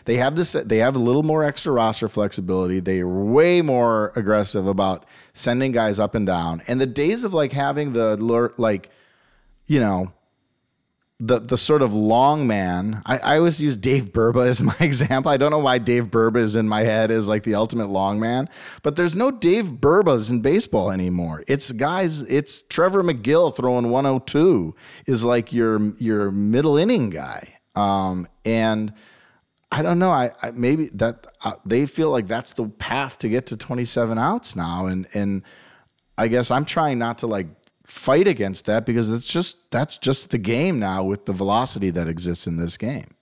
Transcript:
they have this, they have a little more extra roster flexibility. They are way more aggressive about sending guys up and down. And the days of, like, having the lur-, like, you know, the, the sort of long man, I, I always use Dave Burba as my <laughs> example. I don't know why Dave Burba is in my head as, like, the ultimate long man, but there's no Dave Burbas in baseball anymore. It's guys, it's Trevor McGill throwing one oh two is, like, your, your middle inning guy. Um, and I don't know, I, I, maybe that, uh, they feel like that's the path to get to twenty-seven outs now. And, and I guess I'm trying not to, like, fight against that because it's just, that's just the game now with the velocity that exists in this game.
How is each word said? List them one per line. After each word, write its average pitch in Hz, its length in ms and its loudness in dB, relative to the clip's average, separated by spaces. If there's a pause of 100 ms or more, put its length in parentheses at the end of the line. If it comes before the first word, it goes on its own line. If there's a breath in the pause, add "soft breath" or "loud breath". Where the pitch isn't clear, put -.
they 117 140 0
have 135 180 0
this, 170 160 0
they 113 260 0
have 131 200 2
a - 20 0
little 123 240 2
more 156 220 0
extra 147 260 -4
roster 113 380 0
flexibility. 92 720 -2
They 92 180 -2
are 90 80 -2
way 131 540 4
more 120 560 2
aggressive 101 500 0
about 95 380 0 (280 soft breath)
sending 127 380 -2
guys 110 280 0
up 104 160 0
and 107 120 0
down. 85 400 -2
And 127 140 -2
the 135 40 2
days 151 380 -2
of, 202 100 -4
like, 143 200 0
having 143 400 -4
the 110 240 2
lur-, 117 400 0
like, 107 340 -2 (760 soft breath)
you 151 120 2
know, 92 320 0 (1120)
the, 120 140 2
the 120 180 -2
sort 147 280 2
of 110 100 2
long 127 540 4
man, 98 580 -2
I, 127 140 -2
I 147 180 2
always 160 240 2
use 143 160 0
Dave 131 280 0
Burba 117 420 2
as 123 160 0
my - 140 0
<laughs> - 20 -16
example. 143 520 2
I 139 60 4
don't 143 140 2
know 151 80 2
why 131 180 2
Dave 120 280 2
Burba 113 320 2
is 110 180 2
in 110 120 2
my 107 140 0
head 110 300 2
as, 110 160 0
like, 107 160 0
the 110 100 -2
ultimate 110 380 -2
long 98 280 0
man, 120 300 -2 (320 loud breath)
but 147 140 -2
there's 170 200 0
no 240 140 0
Dave 202 440 0
Burbas 139 580 4
in 123 100 0
baseball 127 480 0
anymore. 90 580 -2
It's 143 240 -2
guys, 151 520 -2
it's 143 400 -2
Trevor 185 400 2
McGill 151 520 2
throwing 123 360 0
one 135 160 2
oh 135 100 2
two 127 560 2 (320 loud breath)
is, 117 180 0
like, 120 300 0
your, 110 440 2
your 104 340 0
middle 117 440 2
inning 165 360 2
guy. 65 480 -12 (160)
Um, 95 520 0 (160)
and 110 480 0 (800 soft breath)
I 151 120 -2
don't 175 160 0
know, 185 100 2
I, 127 220 2 (100)
I, - 80 -6
maybe 127 460 0
that, 113 320 -2 (160)
uh, - 100 -4 (100)
they 120 220 2
feel 156 240 -2
like 123 160 0
that's 113 280 -6
the 117 120 -4
path 127 540 -6
to 117 100 -4
get 123 160 -2
to - 120 -10
twenty-seven 120 600 -2
outs 170 380 -2
now. 87 320 -4
And, 92 260 -4
and 101 300 -4 (720 soft breath)
I 113 120 0
guess 120 200 0
I'm 135 160 0
trying 147 320 -2
not 117 220 -4
to, 120 80 -6
like, 98 180 -4 (380)
fight 147 420 2
against 107 420 -2
that 113 180 0
because 117 240 0
it's 117 160 -4
just, - 440 -6
that's 131 280 -4
just - 320 -2
the 135 80 -2
game 120 420 0
now 95 240 -2
with 98 220 -4
the 104 80 -4
velocity 98 560 0
that 85 180 -2
exists 85 400 -6
in 85 80 -4
this 85 220 -4
game. - 440 -10